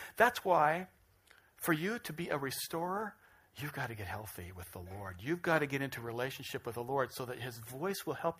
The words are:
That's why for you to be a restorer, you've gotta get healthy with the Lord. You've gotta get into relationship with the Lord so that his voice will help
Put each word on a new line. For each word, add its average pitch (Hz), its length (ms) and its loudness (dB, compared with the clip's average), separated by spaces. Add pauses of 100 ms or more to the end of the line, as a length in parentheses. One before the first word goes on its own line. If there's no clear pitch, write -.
(160)
That's - 280 6
why 170 420 6 (680)
for - 180 4
you 190 260 2
to - 140 -6
be 175 160 -2
a 147 80 2
restorer, 175 760 -2 (420)
you've 143 180 -6
gotta 123 200 -4
get 104 120 -6
healthy 95 500 -8
with 90 160 -10
the 95 80 -8 (160)
Lord. 95 240 -8
You've 165 220 -2
gotta 160 240 6
get 135 160 0
into 135 180 -4
relationship 120 640 -4
with 113 120 -4
the 120 60 0
Lord 127 300 0
so 127 140 -6
that 123 120 -6
his 117 200 -8
voice 135 480 -4
will 151 80 0
help 165 260 -2